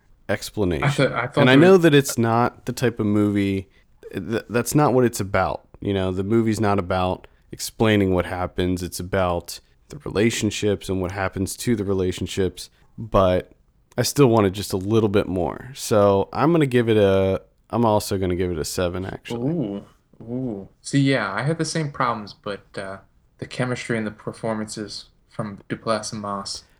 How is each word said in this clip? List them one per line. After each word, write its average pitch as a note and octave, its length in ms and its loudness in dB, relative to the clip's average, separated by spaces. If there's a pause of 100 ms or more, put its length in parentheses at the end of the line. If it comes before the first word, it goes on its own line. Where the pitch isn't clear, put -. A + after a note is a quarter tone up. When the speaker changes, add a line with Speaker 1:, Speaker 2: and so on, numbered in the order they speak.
(280)
Speaker 1:
explanation. G2 560 -2
Speaker 2:
I C#3+ 60 2
thought, C#3 220 0
I A#2+ 140 -4
thought D3 160 -2
Speaker 1:
And B2+ 80 6
I - 40 8
Speaker 2:
there C#3 60 8
Speaker 1:
know F#3 140 8
Speaker 2:
was F3 80 6
Speaker 1:
that D#3+ 120 6
it's C#3 240 2
not A#2 480 0
the B2+ 60 -4
type A#2+ 260 -2
of G#2+ 80 0
movie, G2+ 640 0 (440)
th-, G2+ 360 -4
that's A#2 260 -4
not C#3 200 4
what B2+ 100 4
it's A2+ 160 -2
about. F#2+ 400 -2 (200)
You G2+ 120 -4
know, F#2+ 200 0
the F#2+ 120 -4
movie's A2 360 2
not G2+ 180 2
about F#2 480 -2 (260)
explaining G#2 600 0
what F2 100 2
happens. F2+ 580 -4
It's E2+ 160 -8
about F2+ 600 -4 (300)
the D2 80 -16
relationships G#2 880 -2
and F#2+ 140 -2
what F2+ 100 -4
happens F#2+ 460 -4
to A#2+ 180 0
the G2+ 80 -6
relationships, F#2+ 840 -2 (260)
but F#2+ 560 2 (460)
I B2 40 0
still C#3 260 4
wanted G#2 260 4
just G2+ 180 -6
a G2+ 60 -2
little G#2+ 320 2
bit G2 180 2
more. F2 460 -4
So G2+ 580 4
I'm C#3+ 200 2
gonna D#3+ 140 4
give A#2+ 220 2
it A2 80 4
a, F#2+ 460 4 (260)
I'm A#2 160 0
also G#2+ 320 2
gonna F#2 180 0
give F2+ 160 -2
it E2 80 -4
a C#2+ 60 -4
seven, F#2 400 -4
actually. A#2+ 460 -6
Speaker 2:
Ooh, G#2 340 -4 (380)
ooh. A#2 460 -8 (120)
See, - 200 -2
yeah, C3 320 0
I G#2+ 100 -4
had D#3+ 160 -2
the D#3+ 80 -4
same D#3 260 -6
problems, A2 400 -4
but, G2 300 -12 (160)
uh, G2 200 -10 (400)
the - 80 -10
chemistry A#2+ 520 -4
and G#2+ 80 -4
the G#2+ 40 -6
performances G#2+ 960 -8 (220)
from G#2 400 -10
Duplass G#2+ 460 -4
and G#2+ 80 -10
Moss G2+ 420 -8 (160)